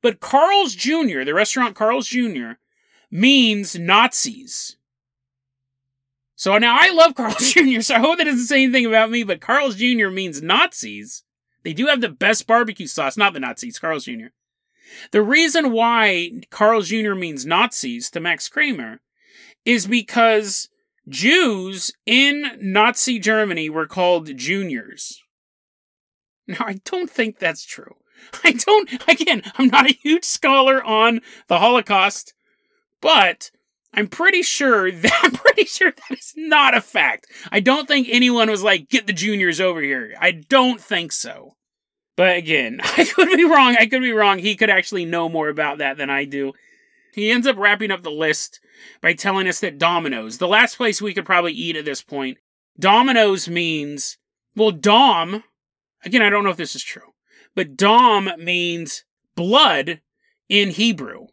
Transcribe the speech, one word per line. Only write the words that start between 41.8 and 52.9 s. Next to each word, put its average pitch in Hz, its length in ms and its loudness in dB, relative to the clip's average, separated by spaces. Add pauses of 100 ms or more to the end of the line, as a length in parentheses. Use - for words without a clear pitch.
But 180 200 4
again, 151 440 -2
<laughs> - 20 -8
I - 220 2
could 359 320 2
be 339 80 6
wrong. 269 340 6
I 226 80 4
could 254 160 -2
be 247 100 -2
wrong. 208 260 2
He 196 180 -2
could 214 140 0
actually 190 340 -2
know 165 240 -4
more 160 200 -4
about 151 300 -4
that 139 180 -4
than 139 140 -6
I 139 140 -2
do. 139 280 -6 (600)
He 214 160 -2
ends 240 160 0
up 247 100 0
wrapping 202 340 0
up 180 120 -6
the 165 80 -10
list 151 500 -4 (400)
by 170 140 0
telling 190 340 -2
us 170 120 -4
that - 180 -6
Domino's, 143 580 -2
the 180 100 -4
last 214 300 0
place 226 240 -2
we 208 140 -6
could 185 100 -6
probably 175 280 0
eat 165 220 -8
at 151 120 -8
this 143 160 -8
point, 135 340 -8 (420)
Domino's 208 680 2